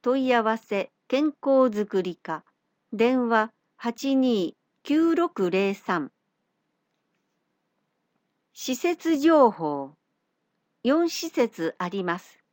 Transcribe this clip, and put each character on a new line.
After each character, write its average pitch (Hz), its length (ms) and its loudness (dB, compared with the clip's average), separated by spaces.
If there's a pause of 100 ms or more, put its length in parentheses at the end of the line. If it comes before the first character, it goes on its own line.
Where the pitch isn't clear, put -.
問 262 260 0
い 247 60 2
合 233 100 2
わ 220 140 0
せ、 - 340 -6 (160)
健 285 180 0
康 269 420 2
づ 208 180 -2
く 190 180 -2
り 175 120 -6
課。 - 300 -10 (480)
電 240 340 2
話、 226 240 0 (240)
八 269 400 -4
二 233 400 0 (280)
九 320 320 2
六 294 340 -2
零 196 240 0
三。 170 380 -4 (2500)
施 - 220 -6
設 330 420 -2
情 285 340 6
報。 147 420 -8 (920)
四 330 260 0
施 330 200 -8
設 226 500 -2
あ 180 100 -6
り 196 140 -6
ま 180 160 -4
す。 - 200 -20 (140)